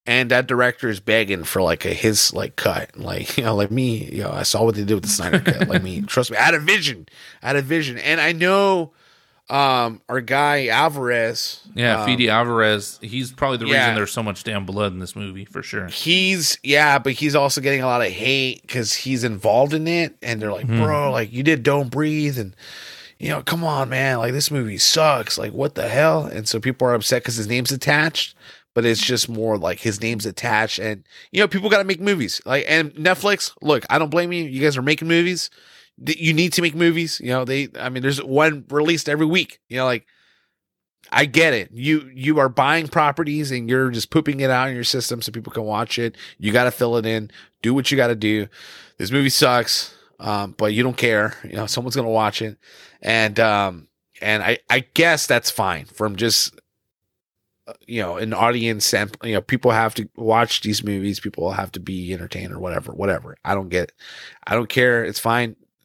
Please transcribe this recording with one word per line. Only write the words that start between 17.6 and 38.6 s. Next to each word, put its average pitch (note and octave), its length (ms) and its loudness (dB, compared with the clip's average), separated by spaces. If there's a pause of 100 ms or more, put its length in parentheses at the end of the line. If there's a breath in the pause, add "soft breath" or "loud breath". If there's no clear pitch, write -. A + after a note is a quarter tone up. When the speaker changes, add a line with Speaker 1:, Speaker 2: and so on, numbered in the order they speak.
Speaker 1:
getting C3+ 200 0
a C3 40 0
lot A#2+ 180 2
of G2 60 -2
hate C3 580 -2
'cause A#2+ 260 -2
he's B2+ 300 -2
involved A2+ 500 2
in D#3 120 -2
it, E3+ 360 -2
and A#2 180 -4
they're G#2+ 120 -4
like, F#2 140 -6
Speaker 2:
Hmm. A2+ 160 2
Speaker 1:
"Bro, D3 300 0
like, A2+ 200 -4
you B2 100 -4
did D3 200 2
Don't C#3 280 2
Breathe, D3 480 -2
and, G2+ 180 -8 (600 loud breath)
you - 100 -8
know, D3+ 140 -4
come E3+ 220 -4
on, C#3 260 0
man, C3 280 0
like, A#2+ 140 0
this D3 180 -2
movie A2+ 280 -4
sucks, D3 580 2
like, G#2+ 160 -6
what C#3 220 -4
the - 160 -2
hell?" D3+ 340 4
And A2 240 -8
so A2+ 100 -2
people B2+ 300 0
are A#2+ 60 4
upset A#2+ 280 0
'cause A#2 140 -4
his G#2+ 100 -4
name's A#2+ 240 -2
attached, D3+ 640 0 (380 loud breath)
but A#2 140 2
it's A2 180 2
just A#2+ 240 0
more A2 300 -2
like F2 220 -4
his G#2 200 -2
name's A2+ 240 -4
attached, A2 540 -2
and, G#2+ 260 -6 (280 loud breath)
you F#3+ 100 0
know, G#3 60 4
people G3 200 -2
gotta G3+ 160 6
make F#3 160 -2
movies. F#3 460 0
Like, C3+ 200 0
and D#3 280 0
Netflix, F#3+ 640 0
look, D3 300 2
I C#3+ 80 4
don't D#3 120 -2
blame F3 220 0
you. E3+ 120 -4
You C3 180 -6
guys D3 160 2
are B2+ 40 -2
making D3+ 240 0
movies. E3+ 440 2 (540 soft breath)
Th-, D#3 140 -4
you E3 140 2
need E3 220 2
to F3+ 60 0
make E3 140 0
movies. E3 480 0
You B2 60 -8
know, B2+ 160 0
they, C3+ 240 -4 (100)
I A#2+ 100 -6
mean, B2+ 140 -8
there's C#3 180 0
one D3 480 2